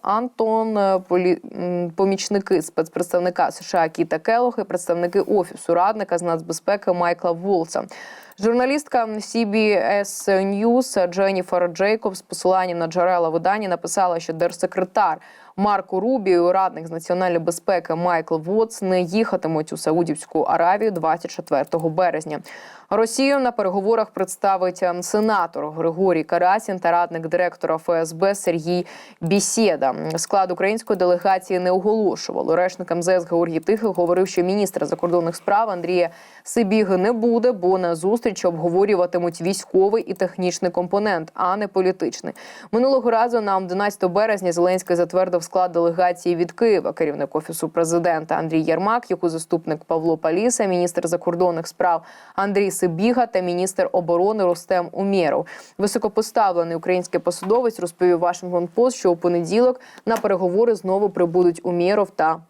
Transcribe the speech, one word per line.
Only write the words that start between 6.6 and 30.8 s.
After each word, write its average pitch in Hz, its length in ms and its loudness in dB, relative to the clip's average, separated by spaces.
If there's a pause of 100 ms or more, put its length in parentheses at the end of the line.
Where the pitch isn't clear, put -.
Майкла 175 400 0
Волса. 170 520 -2 (540)
Журналістка 247 680 0 (100)
С 226 260 -2
Б 208 120 -2 (480)
С - 240 -6
News 202 760 2
Дженніфер 180 640 0
Джейкобс 196 500 -2
з - 40 -16
посиланням 180 560 0
на 165 80 -2
джерела 175 420 2
видання 185 400 -2
написала, 175 520 -2
що 165 120 -8
держсекретар 180 840 -2 (380)
Марко 190 440 0
Рубіо, 185 520 2
радник 185 340 0
з 160 40 -14
національної 175 480 -2
безпеки 170 560 -2
Майкл 170 420 0
Вотс 208 460 -2
не 185 200 2
їхатимуть 170 680 -2
у - 40 -6
Саудівську 160 640 -2
Аравію 185 500 2
двадцять 165 400 -2
четвертого 160 580 -2
березня. 156 520 -2 (500)
Росію 240 480 2
на 247 140 0
переговорах 208 580 0
представить, 185 720 -2
ем, 175 200 -2
сенатор 180 680 0
Григорій 165 540 0
Карасін 185 540 0
та 175 120 0
радник 170 360 0
директора 170 480 -2
Ф 160 140 -4
С 165 240 0
Б 196 220 0
Сергій 175 520 -2 (340)
Бісєда. 170 760 2 (220)
Склад 185 340 0
української 202 460 -2